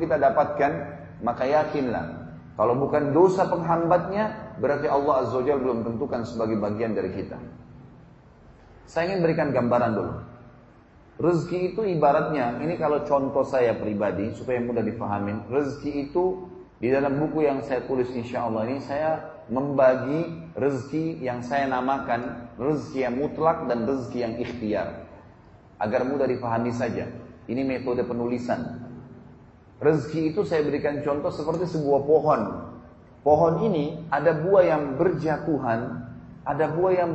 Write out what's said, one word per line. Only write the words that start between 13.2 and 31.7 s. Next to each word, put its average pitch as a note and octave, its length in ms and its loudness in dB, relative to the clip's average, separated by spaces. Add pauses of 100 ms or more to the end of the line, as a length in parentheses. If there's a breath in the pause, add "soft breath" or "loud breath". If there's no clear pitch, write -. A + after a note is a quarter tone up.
saya B2 320 4
pribadi, G2+ 560 -2
supaya B2 240 -2
mudah A#2 240 -2
dipahamin, G#2 640 -4
rezeki C#3+ 640 -2
itu F#3 400 -2 (280)
di A#2+ 120 2
dalam C#3 240 2
buku D3+ 320 2
yang C3+ 160 0
saya B2 240 -2
tulis B2+ 240 0
insya A#2+ 320 -4
Allah A2 240 -2
ini, C3+ 120 -4
saya D#3 600 -4 (100)
membagi C3+ 1040 2
rezeki C#3 720 -2
yang B2 160 -4
saya C#3 240 0
namakan B2+ 880 -2
rezeki C3+ 480 -2
yang A#2+ 160 0
mutlak D#3 480 0
dan A#2+ 160 0
rezeki B2 400 -2
yang A2+ 160 -4
ikhtiar. G#2+ 480 -2 (920)
Agar A#2 300 0
mudah C3+ 180 0
dipahami A#2+ 460 -2
saja, A#2 400 -4 (400)
ini C3 160 -2
metode B2 400 -2
penulisan. A#2+ 720 -4 (1040)
Rezeki D#3 500 0
itu G3 140 0
saya D#3 160 2
berikan D3 400 -2
contoh C#3+ 320 -2
seperti E3 320 -2
sebuah C#3+ 400 2